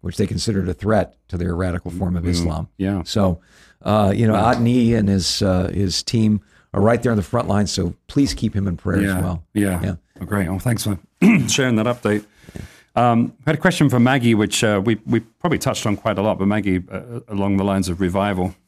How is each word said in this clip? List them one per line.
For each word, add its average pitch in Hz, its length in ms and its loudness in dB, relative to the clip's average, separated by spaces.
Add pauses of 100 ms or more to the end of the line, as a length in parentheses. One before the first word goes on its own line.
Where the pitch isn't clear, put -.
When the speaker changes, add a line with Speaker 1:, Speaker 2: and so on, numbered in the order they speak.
Speaker 1:
which 90 160 -8
they 107 100 2
considered 92 400 -2
a 90 60 -4
threat 98 420 -2 (120)
to 92 100 -8
their 87 180 -4
radical 90 360 -4
form 90 240 -4
of 82 80 -4
Speaker 2:
Mm, 87 60 -2
Speaker 1:
Islam. 85 380 -2 (100)
Speaker 2:
yeah. 95 280 -2
Speaker 1:
So, 95 340 0 (440)
uh, 104 320 2
you 113 120 2
know, 110 60 2
Speaker 2:
Yeah. 110 220 2
Speaker 1:
Adni 117 400 2
and 107 140 0
his, 95 320 0
uh, 92 320 2
his 90 300 -2
team 107 380 2 (320)
are 98 80 0
right 117 200 2
there 123 100 0
on 110 60 2
the 95 60 0
front 117 240 -4
lines, 98 240 0
so 87 220 -2 (140)
please - 260 0
keep - 220 -4
him 98 120 -2
in 85 100 -4
prayer 98 240 -2
Speaker 2:
Yeah. 98 160 0
Speaker 1:
as 90 60 -2
well. 87 200 -4 (100)
Speaker 2:
Yeah. 98 300 0
Speaker 1:
Yeah. 95 120 -4 (260)
Speaker 2:
Oh, 90 40 -10
great. 98 240 -2
Well, 92 100 -4
thanks 117 240 -2
for 101 140 -4 (240)
<clears throat> 180 260 4
sharing 127 280 0
that 110 100 2
update. 104 380 0 (720)
Um, 120 380 4 (120)
I 151 60 0
had 156 40 2
a 147 60 -6
question 175 280 4
for 127 100 2
Maggie, 120 360 4
which, 104 280 0
uh, 104 200 2
we, 110 220 0
we 117 160 0
probably - 380 -4
touched - 260 -4
on 104 100 0
quite 101 220 -2
a 98 40 0
lot, 104 180 0
but 98 80 0
Maggie, 95 440 0
uh, 117 380 -12
along 98 280 -2
the 98 60 0
lines 98 240 0
of 87 140 -4
revival 92 540 -2 (120)